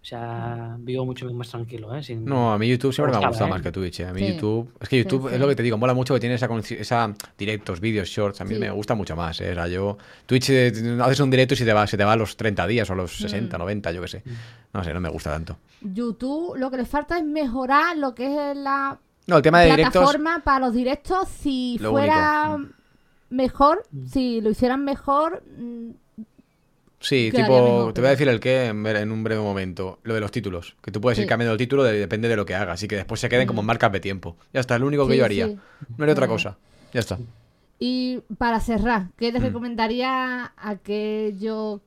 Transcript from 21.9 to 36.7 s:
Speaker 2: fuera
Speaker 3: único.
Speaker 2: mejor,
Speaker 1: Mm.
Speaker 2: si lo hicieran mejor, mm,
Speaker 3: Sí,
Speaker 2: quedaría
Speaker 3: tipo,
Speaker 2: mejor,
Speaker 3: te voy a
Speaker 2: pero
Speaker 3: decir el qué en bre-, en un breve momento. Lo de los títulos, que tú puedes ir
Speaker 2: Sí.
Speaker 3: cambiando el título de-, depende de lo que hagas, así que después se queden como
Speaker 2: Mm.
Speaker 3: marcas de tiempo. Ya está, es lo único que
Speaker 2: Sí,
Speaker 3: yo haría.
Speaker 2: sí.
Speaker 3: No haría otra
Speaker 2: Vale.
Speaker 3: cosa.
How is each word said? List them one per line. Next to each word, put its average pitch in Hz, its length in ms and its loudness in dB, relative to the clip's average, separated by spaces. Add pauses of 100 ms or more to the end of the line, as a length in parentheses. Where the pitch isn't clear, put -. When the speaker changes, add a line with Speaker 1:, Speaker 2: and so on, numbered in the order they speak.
Speaker 2:
fuera 302 680 2
Speaker 3:
único. 277 160 -12 (560)
Speaker 2:
mejor, 269 640 2
Speaker 1:
Mm. 135 160 -12
Speaker 2:
si 240 340 0
lo 214 80 2
hicieran 247 340 2
mejor, 285 600 -2 (140)
mm, 233 340 -12 (1120)
Speaker 3:
Sí, 123 280 2
Speaker 2:
quedaría - 140 4 (120)
Speaker 3:
tipo, 123 60 8
Speaker 2:
mejor, 120 300 4
Speaker 3:
te 120 80 -2
voy 131 60 4
a 139 40 6
Speaker 2:
pero 135 80 4
Speaker 3:
decir 147 100 4
el 113 100 2
qué 127 280 2
en 107 160 -4
bre-, 107 180 0
en 107 100 -4
un 110 120 -4
breve 110 180 -2
momento. 95 600 -4
Lo 113 100 -4
de 110 80 0
los 101 100 -4
títulos, 95 500 -8
que - 100 -12
tú 104 100 -4
puedes 117 180 2
ir 104 60 2
Speaker 2:
Sí. - 40 -6
Speaker 3:
cambiando 117 220 2
el 110 60 2
título 135 260 2
de-, 107 160 4
depende 107 300 -2
de 113 80 4
lo 101 80 0
que 90 100 -4
hagas, 92 200 -2
así 98 120 -8
que 104 80 -4
después - 240 -6
se 120 100 -2
queden 123 160 4
como 117 160 -2
Speaker 2:
Mm. 104 40 -2
Speaker 3:
marcas 117 260 2
de 95 80 -2
tiempo. 92 380 -8 (160)
Ya 131 80 0
está, 123 140 0
es 117 60 0
lo 135 60 0
único 143 180 2
que 131 80 2
Speaker 2:
Sí, 131 60 6
Speaker 3:
yo 123 60 6
haría. 220 220 0
Speaker 2:
sí. 208 100 -6 (400)
Speaker 3:
No 151 80 -2
haría 151 80 6
otra 135 140 2
Speaker 2:
Vale. 113 100 0
Speaker 3:
cosa. 104 200 -6 (360)